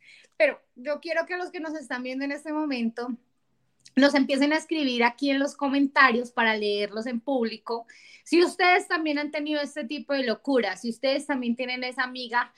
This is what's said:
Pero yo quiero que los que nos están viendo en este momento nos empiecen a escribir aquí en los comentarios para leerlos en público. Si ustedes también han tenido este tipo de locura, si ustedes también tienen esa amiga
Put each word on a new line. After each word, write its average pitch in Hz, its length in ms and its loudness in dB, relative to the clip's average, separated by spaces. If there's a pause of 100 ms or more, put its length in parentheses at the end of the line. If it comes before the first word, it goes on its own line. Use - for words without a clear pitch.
(380)
Pero 294 240 2 (140)
yo 285 260 -6
quiero 330 240 -2
que 359 120 -6
los 359 140 -6
que 359 80 -10
nos 311 160 -8
están 254 280 -8
viendo 262 220 -6
en 277 60 -4
este 294 220 -8
momento 247 560 -4 (840)
nos 277 180 6
empiecen 277 400 2
a 311 40 2
escribir 285 460 0
aquí 247 280 0
en 277 80 2
los 277 160 -2
comentarios 269 760 2
para 220 240 2
leerlos 208 500 -2
en 240 160 -4
público. 233 640 -4 (360)
Si 339 200 4
ustedes 359 440 4
también 311 320 0
han 294 120 -4
tenido 302 300 -2
este 294 240 -6
tipo 285 280 -6
de 269 100 0
locura, 233 540 0
si 240 120 -6
ustedes 269 380 -2
también 247 280 -2
tienen 254 280 -6
esa 254 200 -4
amiga 247 540 -4